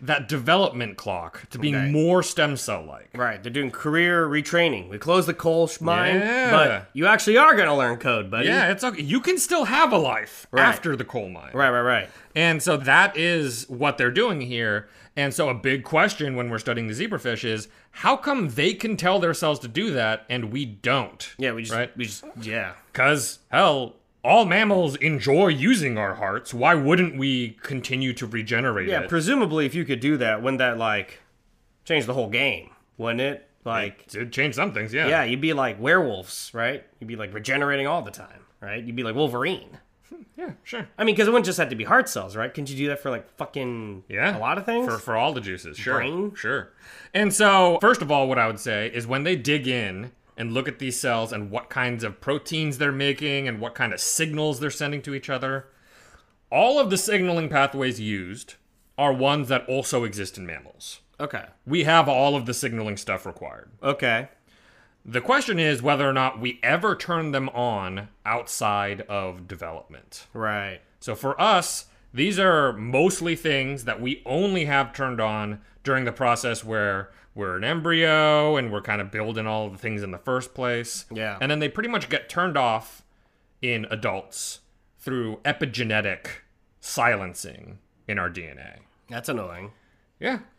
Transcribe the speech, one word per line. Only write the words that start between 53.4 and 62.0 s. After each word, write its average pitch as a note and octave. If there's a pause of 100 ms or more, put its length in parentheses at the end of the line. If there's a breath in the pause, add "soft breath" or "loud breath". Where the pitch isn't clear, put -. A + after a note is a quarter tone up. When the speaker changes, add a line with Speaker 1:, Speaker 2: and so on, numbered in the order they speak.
Speaker 1:
and A2
what A#2
kind A2+
of F2+
signals D3+
they're C#3+
sending D3
to C#3
each C3+
other, C3+ (840 soft breath)
all F#3+
of B3+
the F#3+
signaling F3+
pathways C3+
used G2+ (420)
are C#3
ones C3+
that B2+
also C3
exist G2
in F#2
mammals. - (200)
Speaker 2:
Okay. C#3+ (220)
Speaker 1:
We D#3
have D#3